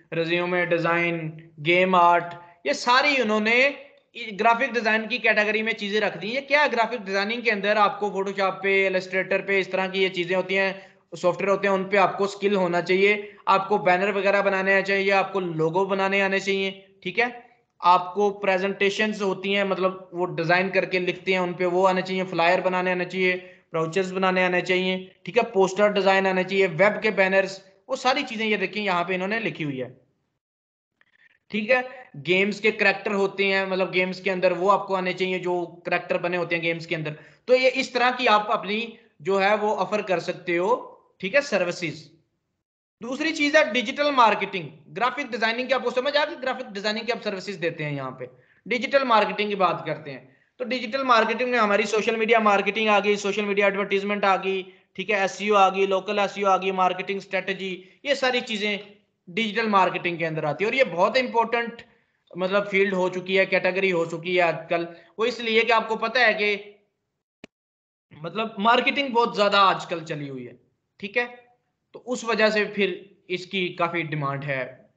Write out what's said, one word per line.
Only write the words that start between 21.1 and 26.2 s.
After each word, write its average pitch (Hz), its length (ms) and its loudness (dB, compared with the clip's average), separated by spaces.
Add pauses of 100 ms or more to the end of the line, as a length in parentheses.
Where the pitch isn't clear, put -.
हैं, 185 80 2
उन 180 140 -2
पे 180 220 0
वो 190 100 4
आने 185 160 2
चाहिए, 185 240 -4
flyer 180 340 2
बनाने 185 320 0
आने 180 140 -2
चाहिए, 185 280 0 (380)
ब्राउचर्स 165 380 -2
बनाने 185 340 2
आने 180 180 2
चाहिए, 185 340 0 (300)
ठीक 180 100 -2
है, 233 140 6
Poster 196 420 4
design 190 340 4